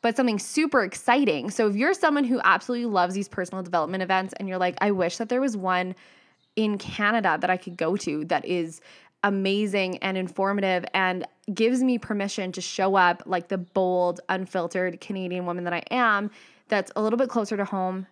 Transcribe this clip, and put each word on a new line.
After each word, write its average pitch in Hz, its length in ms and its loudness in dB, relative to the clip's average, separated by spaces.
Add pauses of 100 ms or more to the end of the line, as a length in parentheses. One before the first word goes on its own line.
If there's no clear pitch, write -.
but 233 140 2
something 233 240 2
super 302 420 2
exciting. 202 680 2
So 214 180 2
if 202 80 2
you're 285 180 2
someone 294 300 2
who 247 220 2
absolutely 240 400 2
loves 185 280 2
these 196 140 -2
personal 190 360 -6
development 175 380 0
events 190 360 0
and 196 100 -6
you're 185 100 -4
like, 180 220 0
"I 208 120 4
wish 180 260 0
that 226 100 -6
there 247 140 0
was 240 160 0
one 185 360 -2 (640)
in 214 220 0
Canada 202 640 0
that 175 80 0
I 185 80 2
could 180 180 -12
go 170 220 0
to 151 280 -4
that 165 200 0
is 165 340 -4 (460)
amazing 196 720 0
and 190 200 -4
informative 190 760 0
and 185 340 0 (260)
gives 240 300 2
me 254 140 2
permission 196 560 -4
to 190 80 -6
show 196 340 0
up 175 300 4
like 180 240 -2
the 190 80 -2
bold, 180 720 0
unfiltered 185 720 -2
Canadian 180 440 -6
woman 175 200 -4
that 175 80 -2
I 170 180 -4
am, 214 400 2 (380)
that's 196 260 0
a 214 60 0
little 220 160 0
bit 254 100 2
closer 220 300 -2
to 202 80 -2
home 190 460 -4